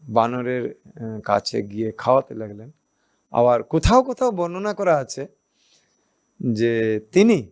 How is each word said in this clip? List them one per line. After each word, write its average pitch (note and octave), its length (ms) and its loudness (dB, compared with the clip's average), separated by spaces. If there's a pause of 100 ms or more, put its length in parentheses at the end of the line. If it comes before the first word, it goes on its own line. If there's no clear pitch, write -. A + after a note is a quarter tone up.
বানরের, A#2+ 600 0
আহ, A2 520 -14
কাছে G#2 420 -2
গিয়ে G#2+ 340 -6
খাওয়াতে B2+ 380 0
লাগলেন। G#2+ 340 -14 (640)
আবার A#2+ 320 2
কোথাও F3 400 4
কোথাও B3+ 280 -2
বর্ণনা F3+ 420 -6
করা F#3 240 2
আছে C3+ 260 -6 (1160)
যে A#2 340 0 (380)
তিনি G#3 260 6 (140)